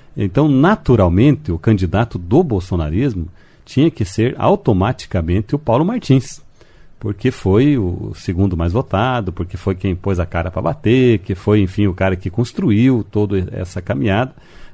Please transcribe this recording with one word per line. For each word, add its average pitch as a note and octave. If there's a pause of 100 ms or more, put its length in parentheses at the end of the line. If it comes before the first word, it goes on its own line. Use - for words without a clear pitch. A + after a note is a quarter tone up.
(160)
Então, G#2
naturalmente, C3
o E2
candidato G2+
do F#2+
bolsonarismo F#2 (340)
tinha D#3+
que G#2
ser A2+
automaticamente G2+
o C#3+
Paulo C3
Martins, F3+ (600)
porque G#2+
foi B2+
o F#2+
segundo F#2
mais E2
votado, A2+
porque F2+
foi G2
quem F#2
pôs F2+
a E2+
cara E2+
pra -
bater, A#2+
que F#2+
foi, G#2
enfim, G2
o F2+
cara F#2+
que F#2
construiu A#2+
toda G2+
essa F2+
caminhada. B2 (420)